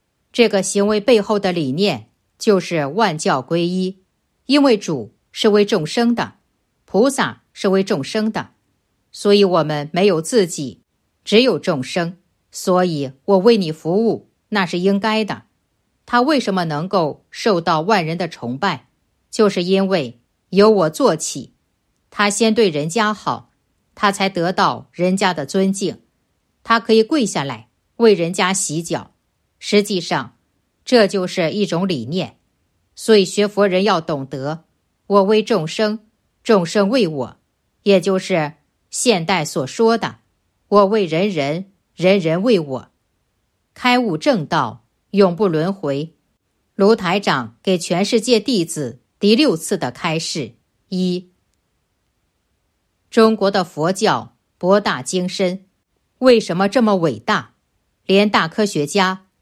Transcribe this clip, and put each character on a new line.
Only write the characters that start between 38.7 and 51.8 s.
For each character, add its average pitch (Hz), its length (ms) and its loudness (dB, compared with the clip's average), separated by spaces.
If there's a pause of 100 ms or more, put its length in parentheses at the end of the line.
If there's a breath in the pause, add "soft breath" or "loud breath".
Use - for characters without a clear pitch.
现 185 360 0
代 175 180 -2
所 143 220 -6
说 226 320 0
的 127 220 -8 (480)
我 202 180 4
为 208 180 0
人 165 240 -2
人， 185 420 -6 (240)
人 185 240 2
人 165 240 -2
为 233 160 2
我。 139 320 -8 (840)
开 247 240 0
悟 214 180 -2
正 165 280 0
道， 127 400 -4 (260)
永 190 260 4
不 208 100 0
轮 165 260 0
回。 151 420 -6 (600)
卢 202 220 4
台 190 240 -2
长 135 420 -2
给 185 160 0
全 180 260 -2
世 226 160 0
界 226 200 2
弟 208 240 -2
子 143 360 -10 (180)
第 208 160 4
六 240 220 2
次 170 220 -6
的 135 120 -4
开 165 280 -4
示。 143 380 -10 (320)
一、 180 420 -4 (1800)